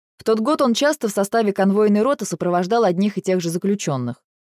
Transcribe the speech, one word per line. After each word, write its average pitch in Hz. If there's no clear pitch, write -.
В -
тот 220
год 294
он 233
часто 285
в 202
составе 208
конвойной 202
роты 269
сопровождал 180
одних 190
и -
тех 185
же 170
заключённых. 165